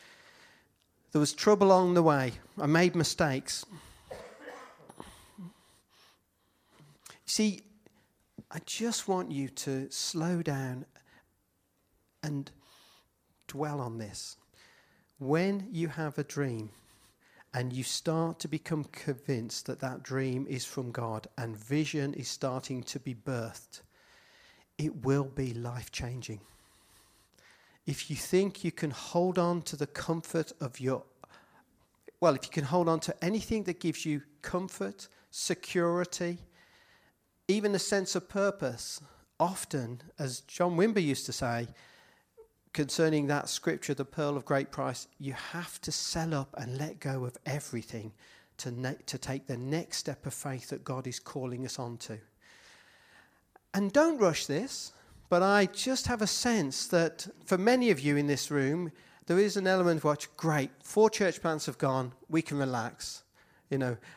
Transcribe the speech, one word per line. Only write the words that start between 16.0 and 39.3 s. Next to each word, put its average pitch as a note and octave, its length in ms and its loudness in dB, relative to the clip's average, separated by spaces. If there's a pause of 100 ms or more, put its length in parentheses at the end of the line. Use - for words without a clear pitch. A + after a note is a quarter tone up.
a D3 60 -2
dream A#2+ 480 -4 (840)
and B2+ 180 -4
you B2+ 120 -4
start E3 560 -2
to - 80 -6
become D3+ 380 -4
convinced B2 840 -6
that B2 140 -8
that B2+ 200 -6
dream C3 480 -2
is B2+ 160 -6
from B2 260 -8
God A2+ 360 -6 (100)
and A2+ 180 -6
vision C#3+ 600 -2
is C3 120 -8
starting B2+ 560 -4
to - 160 -10
be B2+ 140 -8
birthed, A#2 680 -8 (1000)
it D3+ 240 -4
will C#3 220 4
be C3+ 280 -4
life-changing. A#2+ 840 -8 (1500)
If - 240 -4
you D3 60 -4
think F#3+ 480 0
you E3+ 80 0
can D3+ 200 -4
hold F3 460 -2
on F3 260 2
to - 120 -8
the C#3+ 120 -2
comfort - 720 -2
of B2+ 180 -6
your, B2+ 240 0 (1160)
well, E3 120 8
if - 120 -4
you - 40 -14
can D3+ 140 -2
hold E3 240 2
on D#3+ 140 2
to - 220 -6
anything G#3+ 400 0
that E3+ 180 -4
gives D#3+ 240 -2
you D3 160 0 (200)
comfort, F#3+ 680 -6 (220)
security, F3 1080 0 (1120)
even G3+ 260 4
a F3+ 40 2
sense F#3+ 360 2
of F3 140 -2
purpose, G3 720 -2 (360)